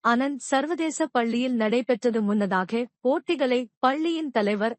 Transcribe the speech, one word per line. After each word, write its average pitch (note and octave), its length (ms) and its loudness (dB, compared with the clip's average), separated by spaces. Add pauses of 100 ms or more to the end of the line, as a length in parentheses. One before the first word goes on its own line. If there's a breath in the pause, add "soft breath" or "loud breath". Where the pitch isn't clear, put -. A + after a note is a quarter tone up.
அனந்த் C4 280 0
சர்வதேச D#4 760 -2
பள்ளியில் A#3+ 420 0
நடைபெற்றது. A3+ 680 0
முன்னதாக G3+ 640 0 (140)
போட்டிகளை C4 600 0 (180)
பள்ளியின் D#4 520 0
தலைவர் G#3+ 480 0